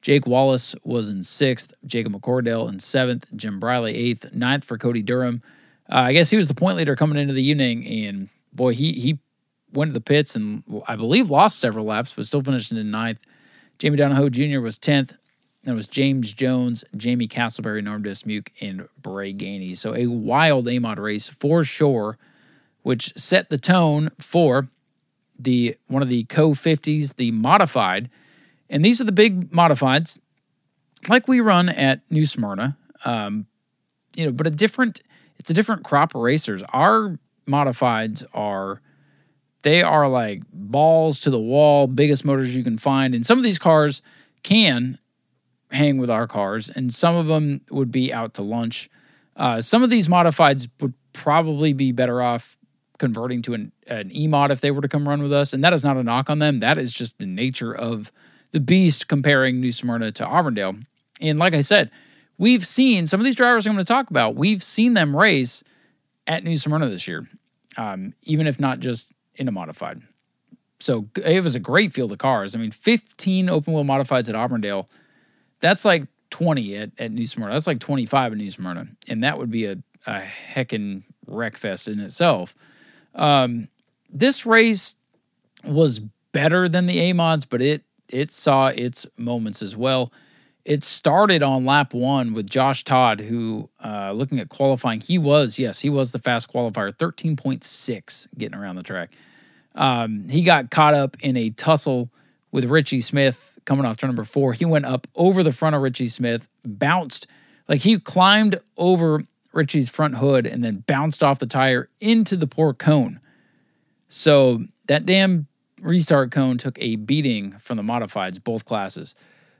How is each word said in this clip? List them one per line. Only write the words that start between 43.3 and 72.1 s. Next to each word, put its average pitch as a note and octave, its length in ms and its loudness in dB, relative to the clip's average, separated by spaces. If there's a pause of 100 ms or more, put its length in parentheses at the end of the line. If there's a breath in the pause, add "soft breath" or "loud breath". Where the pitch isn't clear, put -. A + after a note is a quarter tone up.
of C4 60 0
these G3+ 160 2
cars D3+ 420 4 (400 soft breath)
can C3+ 560 4 (720)
hang C#3 280 2
with B2 120 0
our A2+ 180 0
cars, G#2+ 420 -4
and B2+ 240 -4
some E3+ 220 2
of E3 120 0
them D3+ 420 0
would C3+ 220 -2
be B2+ 220 -2
out A2+ 200 -6
to - 80 -10
lunch. A2+ 480 -6 (480 soft breath)
Uh, A#2 240 -2
some A#3 220 4
of B3+ 60 4
these A3 180 4
modifieds D#3 600 4 (140)
would C3 120 -4 (200)
probably D3+ 580 0
be C3+ 220 0
better B2 280 0
off A#2+ 360 -4 (420)
converting A#2+ 420 -2
to A#2 120 -6
an, G#2+ 180 -8 (160)
an G#2 260 -8
E-mod D3 380 2
if C3 80 -2
they C#3+ 100 0
were C#3 120 -2
to C#3+ 80 -2
come D3 180 -2
run C#3+ 160 -2
with C#3+ 80 -2
us. C#3+ 220 0
And C3+ 100 -2
that F3 80 6
is D3+ 120 2
not C#3 120 2
a C3 80 -2
knock A#2+ 260 0
on D3+ 100 0
them. D3+ 200 2
That B2 180 2
is B2+ 140 -4
just - 280 -8
the G#2 60 -8
nature A2+ 480 -6
of A2+ 380 -6 (400 soft breath)
the D#3+ 80 0
beast E3 480 2
comparing C3 540 2
New B2+ 100 -2
Smyrna A#2 400 -4
to - 140 -8
Auburndale. A2+ 500 -2 (460)
And D3+ 180 0
like F3 140 2
I D3 80 2
said, D3+ 280 4 (480 soft breath)
we've G#3 300 4
seen A3+ 400 4
some F#3 140 0
of - 20 0
these C4 140 0
drivers A#3+ 280 4
I'm G#3+ 60 0
gonna G3 140 0
talk B3+ 240 0
about, A#2 260 0
we've F#3+ 260 2
seen A#3 320 2
them D#3 220 2
race D3 480 2 (640)
at E3 160 -4
New E3 140 -2
Smyrna D3+ 320 -2
this F#2 180 -8
year, D#2+ 220 -10 (480)
um, G2 360 -8 (100)
even D#3 220 0
if C#3 140 -4
not C3 220 -2
just B2 320 -8 (220)
in C3+ 120 -6
a B2 40 -4
modified. D#2+ 500 -10 (800)
So A2 340 -2
g-, - 80 -8
it F3+ 220 2
was C#3 100 0
a A#2+ 60 -6
great E3 320 0
field A#2+ 180 -4